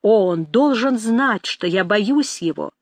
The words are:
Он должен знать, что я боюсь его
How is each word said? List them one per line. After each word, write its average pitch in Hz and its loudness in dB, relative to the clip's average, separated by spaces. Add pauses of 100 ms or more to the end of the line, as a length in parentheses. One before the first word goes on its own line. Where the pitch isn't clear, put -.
Он 185 2
должен 254 0
знать, 226 -2
что - -6
я 185 0
боюсь 208 -2
его 151 -6